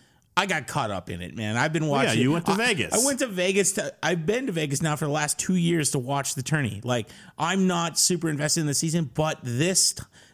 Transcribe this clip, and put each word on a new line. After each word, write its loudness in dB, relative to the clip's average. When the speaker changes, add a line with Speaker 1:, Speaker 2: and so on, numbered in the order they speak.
Speaker 1:
I 4
got -2
caught -2
up -6
in -8
it, -10
man. -2
I've 2
been 0
Speaker 2:
Well, 2
yeah, 2
Speaker 1:
watching. 4
Speaker 2:
you 4
went 0
to 2
Speaker 1:
I, 2
Speaker 2:
Vegas. 0
Speaker 1:
I 4
went 0
to 0
Vegas. 0
To, -4
I've 0
been 0
to -4
Vegas -2
now 0
for -4
the -2
last -2
two 0
years 2
to 0
watch -2
the -6
tourney. -2
Like, -2
I'm 2
not 0
super 2
invested 0
in 0
the 0
season, 0
but 0
this, 2